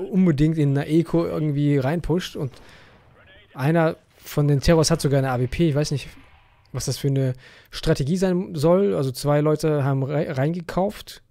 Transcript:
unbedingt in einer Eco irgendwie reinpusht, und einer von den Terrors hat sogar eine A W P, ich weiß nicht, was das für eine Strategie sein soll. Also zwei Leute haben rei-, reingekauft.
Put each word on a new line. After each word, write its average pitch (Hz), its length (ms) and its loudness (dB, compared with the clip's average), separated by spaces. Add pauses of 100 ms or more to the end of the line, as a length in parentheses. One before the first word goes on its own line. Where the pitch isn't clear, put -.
(120)
unbedingt 160 480 2
in 143 180 2
einer 143 100 -4
Eco 170 380 2
irgendwie 147 540 0
reinpusht, 151 560 -2
und 139 160 -6 (1040)
einer 165 420 2 (200)
von - 300 -2
den 143 120 4
Terrors 160 320 4
hat 165 100 2
sogar 143 160 2
eine 135 140 0
A 123 80 -2
W 127 80 0
P, 170 220 0
ich 139 40 0
weiß 147 160 -2
nicht, 143 180 -6 (640)
was 131 140 -8
das 131 140 -4
für - 80 -4
eine 135 260 0 (380)
Strategie 151 460 -2
sein 185 360 -2
soll. 180 400 2
Also 143 180 -2
zwei 147 300 0
Leute 151 420 0
haben 135 200 0
rei-, 143 280 -4
reingekauft. 170 1000 -4